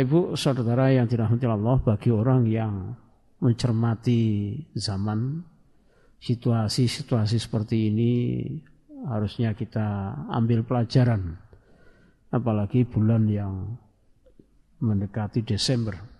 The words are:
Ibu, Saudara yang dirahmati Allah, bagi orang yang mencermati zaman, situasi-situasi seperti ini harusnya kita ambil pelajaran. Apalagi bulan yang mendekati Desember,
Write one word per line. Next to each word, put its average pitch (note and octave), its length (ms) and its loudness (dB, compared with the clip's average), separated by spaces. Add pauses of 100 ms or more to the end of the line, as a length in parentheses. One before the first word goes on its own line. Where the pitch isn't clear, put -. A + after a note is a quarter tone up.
Ibu, D3+ 140 4 (180)
Saudara B2+ 560 2
yang B2 160 4
dirahmati A#2 400 2
Allah, A2+ 320 2
bagi A#2 320 2
orang B2 320 4
yang A2 480 -2 (480)
mencermati A2+ 1120 2 (240)
zaman, G#2+ 640 -4 (800)
situasi-situasi A#2 1200 0
seperti A2 480 -2
ini A#2 240 2 (960)
harusnya G#2+ 480 -2
kita G2+ 560 -4 (160)
ambil A#2 320 0
pelajaran. A#2 800 0 (880)
Apalagi A#2 560 0
bulan A2 400 2
yang G2+ 540 -4 (1040)
mendekati G#2 580 -2
Desember, G#2+ 560 -2 (220)